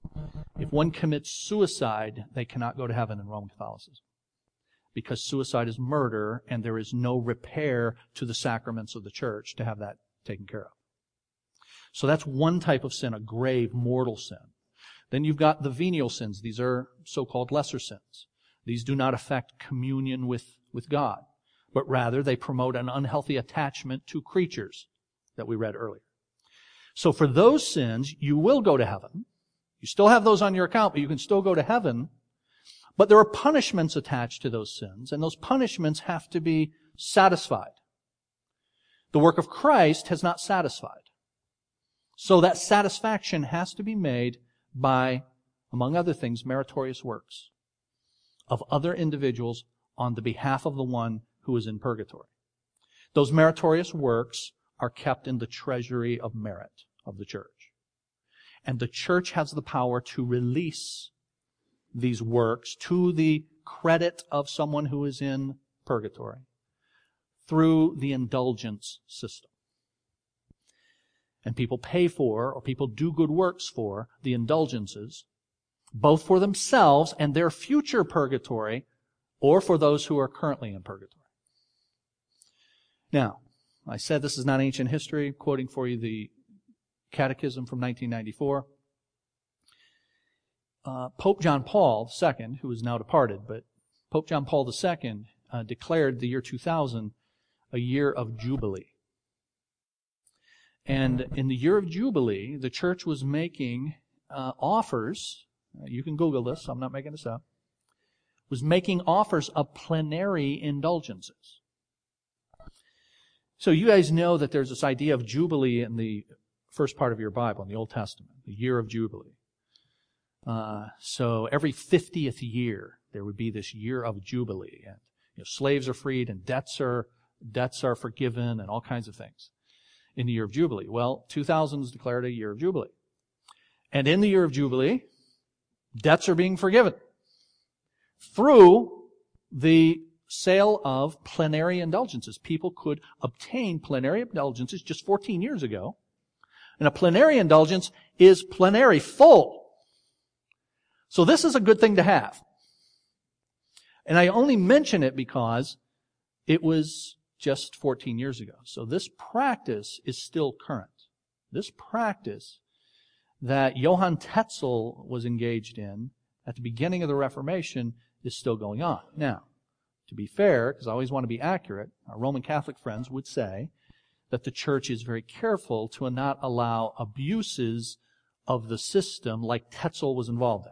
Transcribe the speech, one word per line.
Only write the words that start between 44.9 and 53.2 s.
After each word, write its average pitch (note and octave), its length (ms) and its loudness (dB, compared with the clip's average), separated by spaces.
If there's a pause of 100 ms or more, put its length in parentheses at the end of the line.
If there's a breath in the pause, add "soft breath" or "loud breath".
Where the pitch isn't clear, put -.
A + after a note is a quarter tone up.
among B2 240 -2
other E3+ 200 0
things, A#2 320 -8
meritorious C3 580 -6
works - 460 -14 (1000)
of B2 220 -4
other D#3 240 0
individuals C3 680 -4 (340)
on B2 160 -2
the A2+ 80 -8
behalf C3 420 -4
of C#3+ 120 -6
the C3+ 60 -6
one A#2 380 -6 (220)
who C3 160 -4
is G#2+ 80 -6
in G#2+ 120 -10
purgatory. A2 500 -8 (840 soft breath)
Those C#3+ 200 4